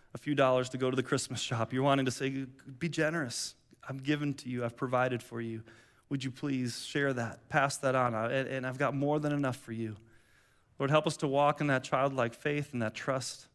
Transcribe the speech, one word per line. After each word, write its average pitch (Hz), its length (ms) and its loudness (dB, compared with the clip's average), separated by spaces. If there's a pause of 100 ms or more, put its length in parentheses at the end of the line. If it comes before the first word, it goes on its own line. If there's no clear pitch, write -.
(140)
a - 40 -12
few 147 160 -2
dollars 127 360 4
to 131 80 -6
go 127 120 2
to 131 60 0
the 131 60 4
Christmas - 380 -2
shop. 113 320 -2
You're 127 100 2
wanting 139 240 4
to 123 40 2
say, 135 360 -4 (320)
"Be 170 100 -2
generous. 156 680 -2 (340)
I'm 135 100 -6
given 143 360 0
to - 140 -10
you. 123 160 -2
I've 117 120 -4
provided 123 460 0
for 117 180 -10
you. 113 220 -8 (460)
Would 135 160 -2
you 131 60 -4
please 127 540 -2
share 143 280 0
that, 117 380 -6
pass 139 260 2
that 131 180 0
on? 123 200 2
I, 113 180 -2
and, 135 160 0
and 131 180 -4
I've 131 120 -6
got 139 160 0
more 143 260 2
than 147 120 0
enough 139 240 0
for - 160 -12
you." 110 240 -6 (840)
Lord, 139 120 2
help 151 160 6
us 160 120 0
to 151 100 0
walk 143 320 4
in 147 80 2
that 131 160 2
childlike 131 500 2
faith 147 380 -2
and 120 100 -2
that 110 120 -2
trust. - 600 -4